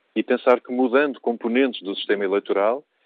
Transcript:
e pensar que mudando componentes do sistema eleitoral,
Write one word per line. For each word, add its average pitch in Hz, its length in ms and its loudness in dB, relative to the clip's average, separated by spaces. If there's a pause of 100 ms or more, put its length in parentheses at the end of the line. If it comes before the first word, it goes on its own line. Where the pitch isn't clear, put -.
(160)
e 110 80 0
pensar 123 360 2
que - 120 -14
mudando 127 500 0
componentes 120 600 -2
do 95 120 -8
sistema 101 300 -2
eleitoral, 101 580 0 (220)